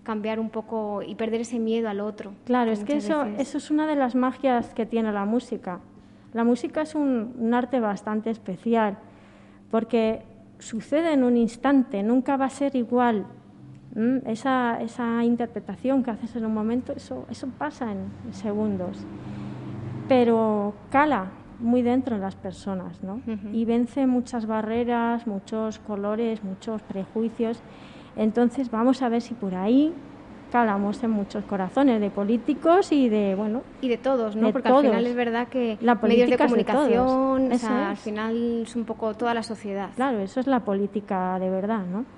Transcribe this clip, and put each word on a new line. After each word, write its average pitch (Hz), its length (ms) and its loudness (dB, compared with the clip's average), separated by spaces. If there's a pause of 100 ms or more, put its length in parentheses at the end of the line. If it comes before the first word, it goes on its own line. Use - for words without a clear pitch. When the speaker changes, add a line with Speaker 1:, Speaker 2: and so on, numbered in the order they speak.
Speaker 1:
cambiar 220 380 -4
un 220 80 -4
poco 214 540 -6
y 208 120 -10
perder 220 260 -2
ese 240 160 -6
miedo 226 320 0
al 202 120 -4
otro, 208 300 -8 (140)
Speaker 2:
Claro, 247 220 4
Speaker 1:
que 220 60 2
Speaker 2:
es 208 100 -2
que 285 120 0
Speaker 1:
muchas 294 140 -2
Speaker 2:
eso, 294 160 2
Speaker 1:
veces 214 240 -4
Speaker 2:
eso - 80 -6
es 277 140 -6
una 311 160 2
de 302 80 0
las 262 200 2
magias 254 580 0
que 220 120 -2
tiene 220 280 0
la 202 120 -2
música. 214 540 -4 (540)
La 233 120 0
música 247 380 0
es 302 120 -8
un, 254 440 0
un 226 140 2
arte 247 280 2
bastante 214 480 -2
especial, 220 680 0 (760)
porque 220 500 2 (380)
sucede 294 540 -2
en 269 100 4
un 247 120 4
instante, 240 680 2
nunca 254 340 2
va 269 80 2
a 262 40 0
ser 277 260 -2
igual. 240 500 2 (680)
¿Mm? 247 320 0
Esa, 240 540 0
esa 233 440 -2
interpretación 240 800 0
que 240 80 -2
haces 214 240 -8
en 226 100 -4
un 220 80 -2
momento, 233 400 -2
eso, - 380 -10
eso 269 160 -10 (100)
pasa 277 340 -6
en 196 420 -8
segundos. 208 640 -2 (1120)
Pero 226 680 4 (180)
cala 254 400 2 (280)
muy 240 220 4
dentro 247 340 2
en 202 60 -2
las 190 140 -6
personas, 185 680 -8
¿no? 190 120 -8 (120)
Speaker 1:
Ujú. 208 240 -6
Speaker 2:
Y 226 140 0
vence 240 420 0
muchas 247 380 0
barreras, 233 840 0
muchos 220 520 -4
colores, 214 640 -2
muchos 208 400 -6
prejuicios. 226 760 -4 (560)
Entonces, 233 560 2
vamos 247 300 2
a 254 80 0
ver 233 120 2
si 233 120 -8
por 196 220 -4
ahí 254 380 4 (580)
calamos 202 520 2
en 226 80 0
muchos 208 340 -2
corazones 214 540 2
de 208 100 0
políticos 262 840 2
y 277 180 4
de, 202 260 2
bueno, 214 280 -2 (180)
Speaker 1:
Y 262 80 -2
de 226 80 0
todos, 233 380 0
¿no? 220 120 4
Speaker 2:
de 214 60 4
Speaker 1:
Porque 240 160 0
al 247 120 8
final 269 180 6
Speaker 2:
todos. 240 100 2
Speaker 1:
es 240 60 -2
verdad 240 340 0
que 233 320 -2
Speaker 2:
La 233 140 6
Speaker 1:
medios 233 340 6
de - 80 4
Speaker 2:
política 285 80 4
es 247 80 4
de 214 100 4
todos. 254 500 4
Speaker 1:
comunicación, 262 380 2
o 240 40 2
Speaker 2:
Eso 226 120 0
Speaker 1:
sea, 208 220 2
al 202 40 -2
Speaker 2:
es. 208 60 -8
Speaker 1:
final 226 640 -2
es 226 120 -10
un 233 100 -2
poco 220 280 -4
toda 233 200 0
la 226 100 -2
sociedad. 196 520 -6
Speaker 2:
Claro, 254 240 0
eso 196 200 -4
es 254 80 0
la 262 140 4
política 196 800 -2
de 185 100 0
verdad, 196 360 -2
¿no? 190 200 -4 (120)